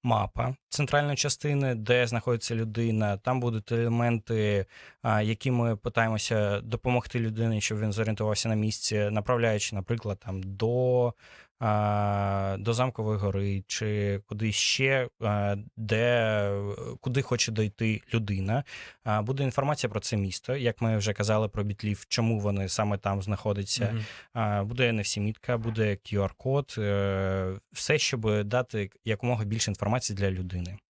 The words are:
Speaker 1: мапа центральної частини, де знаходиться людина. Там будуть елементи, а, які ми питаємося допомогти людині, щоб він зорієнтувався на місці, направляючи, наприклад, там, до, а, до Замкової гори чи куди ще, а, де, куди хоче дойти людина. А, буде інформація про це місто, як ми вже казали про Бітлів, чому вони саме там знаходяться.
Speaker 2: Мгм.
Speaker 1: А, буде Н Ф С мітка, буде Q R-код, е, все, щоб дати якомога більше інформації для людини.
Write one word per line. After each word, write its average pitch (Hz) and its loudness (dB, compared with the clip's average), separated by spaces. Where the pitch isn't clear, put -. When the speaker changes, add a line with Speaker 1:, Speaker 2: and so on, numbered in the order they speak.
Speaker 1:
мапа 117 2
центральної 147 2
частини, 139 0
де 120 4
знаходиться 117 0
людина. 110 0
Там 127 0
будуть 117 -2
елементи, 117 0
а, 110 2
які 110 0
ми 117 2
питаємося 107 0
допомогти 120 -2
людині, 110 0
щоб 107 -2
він 107 0
зорієнтувався 107 0
на 110 2
місці, 107 0
направляючи, 110 0
наприклад, 104 -4
там, 95 -6
до, 120 2
а, 101 2
до 110 0
Замкової 113 0
гори 98 0
чи 101 -2
куди 110 -2
ще, 131 2
а, 104 2
де, 110 2
куди 127 0
хоче - 0
дойти 107 0
людина. 104 0
А, 107 2
буде 135 -2
інформація 135 0
про 104 -2
це - -2
місто, 98 -2
як 120 0
ми 113 2
вже 104 2
казали 107 2
про 101 -4
Бітлів, 101 -4
чому 113 2
вони 98 0
саме 104 0
там 98 -2
знаходяться. 104 -2
Speaker 2:
Мгм. 110 -4
Speaker 1:
А, 104 0
буде 120 2
Н 113 0
Ф 98 -2
С - -2
мітка, 110 -2
буде 110 0
Q 101 -2
R-код, 135 -2
е, 95 0
все, - 0
щоб 110 0
дати 107 -2
якомога 110 0
більше 110 -2
інформації 104 -2
для 98 2
людини. 92 -6